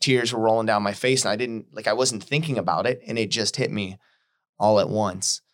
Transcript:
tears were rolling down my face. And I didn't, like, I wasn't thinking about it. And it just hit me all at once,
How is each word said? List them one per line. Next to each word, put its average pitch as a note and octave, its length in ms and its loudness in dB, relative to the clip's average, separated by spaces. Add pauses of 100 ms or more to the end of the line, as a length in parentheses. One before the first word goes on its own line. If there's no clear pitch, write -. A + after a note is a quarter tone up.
tears B2 320 2
were A2+ 80 -2
rolling A2 260 4
down G#2 160 2
my G2+ 120 0
face. B2+ 300 0
And G2 60 0
I G#2 60 0
didn't, A2+ 380 -6
like, G#2+ 120 -6
I G#2+ 80 2
wasn't A#2+ 300 0
thinking D3 340 -2
about E2+ 280 0
it. - 200 -2
And A2+ 120 -4
it G#2+ 120 0
just - 260 -2
hit C3 140 -2
me G2 280 -6 (600)
all G#2 220 4
at F2 100 0
once, G2 500 -2 (140)